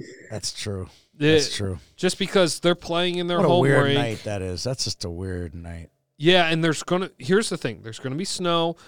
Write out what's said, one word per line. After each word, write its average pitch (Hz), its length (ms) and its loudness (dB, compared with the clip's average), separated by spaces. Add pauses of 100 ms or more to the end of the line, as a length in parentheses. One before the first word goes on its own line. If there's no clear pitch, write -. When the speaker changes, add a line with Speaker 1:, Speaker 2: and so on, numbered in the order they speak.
(320)
Speaker 1:
That's - 220 -8
true. 98 300 -6 (360)
Speaker 2:
It, 151 140 4
Speaker 1:
That's 143 220 2
true. 95 240 -4 (180)
Speaker 2:
just 180 220 -2
because 180 420 2
they're 175 140 4
playing 175 400 -2
in 175 120 -4
their 175 100 0
Speaker 1:
What 196 80 4
a 156 40 6
Speaker 2:
home 175 140 6
Speaker 1:
weird 139 200 6
Speaker 2:
rink. 139 140 2
Speaker 1:
night 113 280 -2
that 101 160 -4
is. 92 220 -6
That's 131 220 -4
just - 180 -8
a 87 60 -6
weird 87 460 -6
night. 85 340 -12 (280)
Speaker 2:
Yeah, 170 300 6
and 160 160 0
there's 165 200 0
gonna, 180 340 -2
here's 185 320 0
the 180 80 -6
thing. 104 240 -6
There's 110 180 -14
gonna 131 160 -6
be 175 80 -4
snow. 170 540 -2 (100)